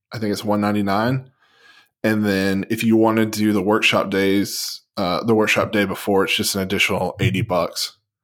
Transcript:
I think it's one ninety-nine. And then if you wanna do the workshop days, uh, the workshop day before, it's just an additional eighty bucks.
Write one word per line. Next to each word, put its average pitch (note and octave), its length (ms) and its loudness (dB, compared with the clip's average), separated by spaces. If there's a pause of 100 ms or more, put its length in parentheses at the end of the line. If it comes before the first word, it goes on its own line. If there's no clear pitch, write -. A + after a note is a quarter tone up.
(120)
I G#2+ 60 -10
think G#2 120 -2
it's F#2+ 140 -4
one G#2 160 0
ninety-nine. G#2 720 -2 (720)
And A2 200 2
then G2 460 0
if A2+ 140 -2
you A2+ 120 4
wanna A2 300 4
do G#2+ 260 0
the G#2 100 2
workshop G#2 500 0
days, G2 720 0 (160)
uh, F2+ 260 -2
the A2+ 120 2
workshop G#2+ 360 2
day G#2 140 2
before, F#2+ 400 0
it's - 100 -2
just - 200 -2
an F#2+ 60 -2
additional F#2 580 -2
eighty F#2 220 0
bucks. - 560 -4 (260)